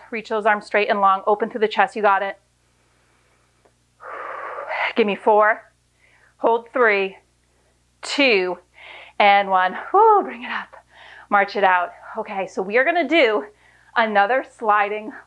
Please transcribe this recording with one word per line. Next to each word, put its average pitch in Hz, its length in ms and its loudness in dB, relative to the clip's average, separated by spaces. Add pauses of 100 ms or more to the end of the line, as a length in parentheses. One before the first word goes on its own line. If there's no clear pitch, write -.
reach 220 200 -10
those 214 160 -2
arms 214 200 2
straight 208 240 0
and 208 120 0
long, 190 260 2
open 214 220 0
through 226 100 -10
the 214 80 2
chest, 202 300 -2
you 220 40 -6
got 196 220 2
it. 196 160 -8 (2500)
Give 233 100 2
me 202 100 -4
four, 214 540 0 (680)
hold 233 340 -2
three, 202 460 0 (840)
two, 190 560 0 (640)
and 202 300 4
one. 185 280 0 (160)
Whoo, 415 300 6
bring 240 200 -12
it 233 80 -10
up, - 240 -12 (540)
march 202 280 0
it 196 80 2
out. 180 260 2 (260)
Okay, 202 300 -8
so - 140 -8
we 202 160 -4
are 262 80 2
gonna 339 220 0
do 247 380 2 (500)
another 220 500 0 (120)
sliding 214 540 -2 (160)